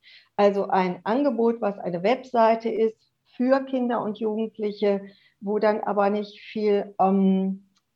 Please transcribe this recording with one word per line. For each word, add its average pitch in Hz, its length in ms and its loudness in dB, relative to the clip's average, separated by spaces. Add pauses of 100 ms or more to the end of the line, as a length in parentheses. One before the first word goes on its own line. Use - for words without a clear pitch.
(380)
Also 202 300 2
ein 185 360 0
Angebot, 233 560 0
was 202 200 -4
eine 175 220 -6
Webseite 226 680 0
ist 220 260 0 (400)
für 262 300 2
Kinder 247 360 -2
und 208 180 -6
Jugendliche, 214 840 -2 (400)
wo 208 180 -4
dann 214 220 2
aber 202 280 0
nicht 208 300 -4
viel, 202 600 -2
ähm, 190 720 2 (260)